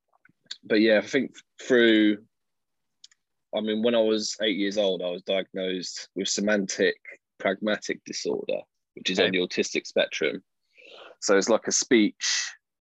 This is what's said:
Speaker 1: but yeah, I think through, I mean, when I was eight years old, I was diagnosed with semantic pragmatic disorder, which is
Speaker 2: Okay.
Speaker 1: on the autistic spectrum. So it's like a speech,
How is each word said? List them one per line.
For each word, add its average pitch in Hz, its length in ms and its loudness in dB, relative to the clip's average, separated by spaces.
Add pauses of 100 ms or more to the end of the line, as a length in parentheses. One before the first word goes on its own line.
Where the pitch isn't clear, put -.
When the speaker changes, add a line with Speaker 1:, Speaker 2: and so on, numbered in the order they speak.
(640)
Speaker 1:
but 110 180 2
yeah, 110 160 6
I 101 40 2
think 127 340 -4 (260)
through, 110 560 6 (1400)
I 107 60 -2
mean, 107 220 -4
when 120 120 2
I 113 60 4
was 110 400 0
eight 107 160 0
years 101 200 -2
old, 95 240 0
I 90 80 -4
was 90 120 -8
diagnosed 92 920 -6
with 95 120 -4
semantic 101 680 0 (440)
pragmatic - 640 -4
disorder, - 560 -6 (360)
which - 160 -6
is 92 80 0
Speaker 2:
Okay. 98 80 4
Speaker 1:
on 98 40 0
the 92 80 -2
autistic - 460 -4
spectrum. - 580 -2 (800)
So 98 160 2
it's 98 120 2
like 110 180 2
a 98 40 -4
speech, - 800 0 (360)